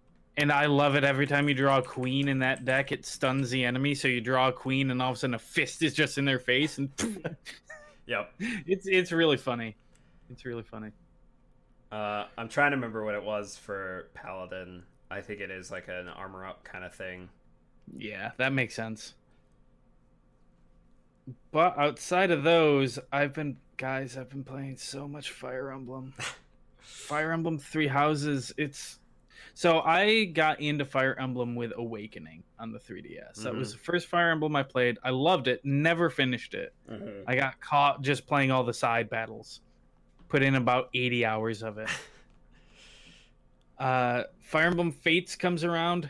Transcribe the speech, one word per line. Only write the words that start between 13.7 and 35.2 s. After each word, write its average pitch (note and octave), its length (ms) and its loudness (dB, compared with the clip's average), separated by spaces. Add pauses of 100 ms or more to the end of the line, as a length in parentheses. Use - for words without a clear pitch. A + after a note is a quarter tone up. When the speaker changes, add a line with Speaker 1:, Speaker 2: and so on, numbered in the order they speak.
Speaker 2:
Paladin. F#2 680 -12 (260)
I G2 120 -8
think G2+ 200 -12
it F#2+ 100 -10
is, F#2 200 -12
like, F#2 180 -12
an F2+ 180 -8
armor F#2+ 380 -12
up - 180 -14
kind F#2 220 -14
of F2+ 80 -14
thing. F2+ 360 -12 (680)
Speaker 1:
Yeah, G#2 400 -10
that C3+ 160 0
makes B2+ 220 0
sense. A2+ 380 -8 (2500)
But E3 260 4
outside E3+ 540 2
of D3 120 2
those, D3 540 6 (140)
I've C#3+ 220 0
been, D3 240 -6 (200)
guys, C3+ 400 -6
I've B2+ 120 -12
been C3+ 140 -10
playing C3+ 340 -12
so C#3 300 -12
much C#3+ 240 -12
Fire C3 400 -8
Emblem. C3 420 -12 (360)
Speaker 2:
<laughs> - 300 -20
Speaker 1:
Fire D#3 520 -4
Emblem E3 280 -2
Three D#3 280 -2
Houses, C#3+ 680 0
it's, - 420 -8 (540)
so E3 280 4
I G#3 440 4
got D#3 360 2
into D3 240 0
Fire C3+ 340 2
Emblem B2 360 -2
with A#2 200 -4
Awakening G#2 680 -10 (140)
on A2+ 140 -12
the A2 80 -14
three F#2 220 -14
D - 180 -16
S. - 240 -18
That A#2+ 100 -4
was A#2 160 -4
Speaker 2:
Mm-hmm. - 80 -12
Speaker 1:
the - 60 -20
first F3 240 -2
Fire E3+ 240 4
Emblem D#3 240 0
I C#3 80 4
played. B2 400 2
I B2+ 60 -2
loved C#3 380 4